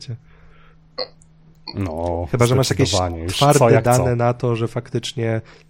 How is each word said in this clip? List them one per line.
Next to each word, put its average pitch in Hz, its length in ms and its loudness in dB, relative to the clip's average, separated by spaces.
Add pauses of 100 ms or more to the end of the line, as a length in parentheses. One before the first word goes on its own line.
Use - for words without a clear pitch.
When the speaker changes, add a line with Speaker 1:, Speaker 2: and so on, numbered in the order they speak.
(1700)
Speaker 1:
No, 85 560 -4
Speaker 2:
Chyba 120 160 2
że 123 80 0
masz 131 160 0
jakieś - 180 0
Speaker 1:
zdecydowanie. 87 340 -2
Już 87 140 -6
Speaker 2:
twarde 143 220 4
Speaker 1:
co 123 120 6
jak 113 140 6
co. 120 60 2
Speaker 2:
dane 123 260 2
na 120 180 0
to, 120 220 -2
że 113 120 -4
faktycznie 117 720 -6 (300)